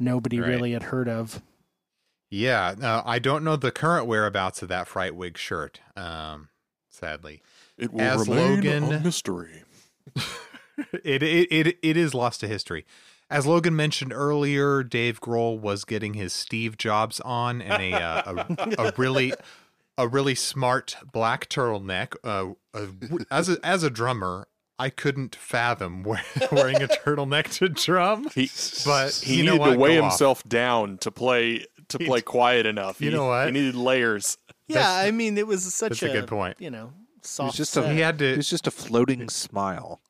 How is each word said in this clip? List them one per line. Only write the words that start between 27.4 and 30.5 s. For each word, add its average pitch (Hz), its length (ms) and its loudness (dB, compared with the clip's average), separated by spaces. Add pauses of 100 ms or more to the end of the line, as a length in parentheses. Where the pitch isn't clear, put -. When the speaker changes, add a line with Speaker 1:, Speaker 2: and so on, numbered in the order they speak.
Speaker 2:
to 185 100 2
drum. 185 640 0
Speaker 3:
He, 262 160 0 (380)
Speaker 2:
But 139 300 2
Speaker 3:
he 131 220 0
Speaker 2:
you 170 40 6
know - 120 6
Speaker 3:
needed 156 120 6
Speaker 2:
what? 135 60 8
Speaker 3:
to 120 80 4
weigh 151 160 8
Speaker 2:
Go 151 80 6
off. 95 80 4
Speaker 3:
himself 131 360 4
down 117 500 2